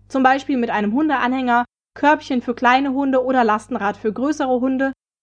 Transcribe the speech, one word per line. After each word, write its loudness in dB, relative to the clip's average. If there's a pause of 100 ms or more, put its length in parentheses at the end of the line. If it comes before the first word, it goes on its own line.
zum -2
Beispiel 2
mit -2
einem -2
Hundeanhänger, 0 (300)
Körbchen 0
für -4
kleine 2
Hunde 0
oder 2
Lastenrad -2
für -4
größere -2
Hunde 0 (320)